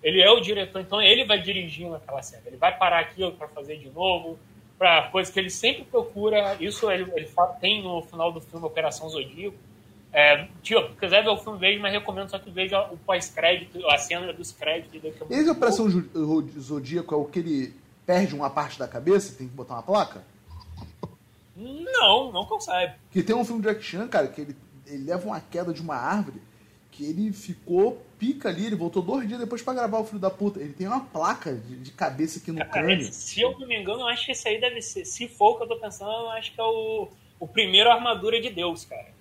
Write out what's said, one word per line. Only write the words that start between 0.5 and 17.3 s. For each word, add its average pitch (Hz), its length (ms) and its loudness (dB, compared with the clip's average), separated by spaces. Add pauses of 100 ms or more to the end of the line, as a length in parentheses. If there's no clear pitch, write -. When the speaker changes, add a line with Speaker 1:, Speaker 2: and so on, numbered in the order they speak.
Speaker 1:
então 196 200 -2
ele 226 240 6
vai 202 160 2
dirigindo 170 540 -6
aquela 135 280 -8
cena. - 240 -18
Ele 135 100 -16
vai 180 200 4
parar 175 240 4
aquilo 180 320 -4
pra 151 140 -12
fazer 151 300 -12
de 135 120 -18
novo, 165 480 -2 (400)
pra 170 260 8 (100)
coisa 185 180 2
que - 80 -2
ele 185 120 -2
sempre - 340 -2
procura. 208 760 0
Isso 202 320 -2
ele, 185 240 0
ele 156 120 -4
fa-, 175 200 2 (140)
tem 208 240 2
no 175 180 -4
final 170 300 -2
do 165 80 -10
filme 165 260 -12
Operação 156 420 -4
Zodíaco. 156 460 -8 (580)
É, 147 360 6 (120)
tio, - 280 2
se - 80 -14
quiser 196 260 4
ver 214 80 2
o 202 60 4
filme, 214 200 -10
veja, 196 240 2
mas 202 120 -2
recomendo 196 380 -4
só 196 60 -10
que 196 140 -12
veja 190 300 0 (100)
o 175 60 -12
pós-crédito, 175 920 0
a 147 80 6
cena 175 360 -4
dos 160 180 -12
créditos. 160 500 -6
Que 156 60 -12
é 156 40 -6 (140)
muito - 80 -8
Speaker 2:
Esse 302 180 4
Operação 220 380 4
Speaker 1:
boa. 180 140 4
Speaker 2:
Ju-, 156 240 -4
Ro-, 151 220 2 (120)
Zodíaco 151 540 -4
é - 40 2
o 147 80 0
que - 120 -4